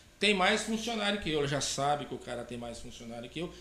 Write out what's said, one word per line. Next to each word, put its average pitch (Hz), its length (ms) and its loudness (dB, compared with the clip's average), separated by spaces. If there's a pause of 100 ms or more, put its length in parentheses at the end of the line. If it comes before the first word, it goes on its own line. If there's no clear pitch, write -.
(200)
tem 202 140 6
mais 202 300 4
funcionário 220 580 0
que 165 80 -2
eu, 156 100 2
ele 143 80 4
já 143 140 0
sabe 139 440 2
que 131 100 -8
o - 20 -4
cara 120 260 -6
tem 123 140 -8
mais 117 220 -8
funcionário 117 500 -10
que 151 100 -8
eu 170 220 -4